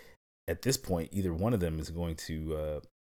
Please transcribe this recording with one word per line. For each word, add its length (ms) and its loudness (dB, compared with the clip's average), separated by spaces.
at 140 0
this 160 4
point 340 0
either 220 2
one 200 4
of 60 4
them 200 2
is 100 -4
going 260 -2
to, 400 -4
uh, 240 -2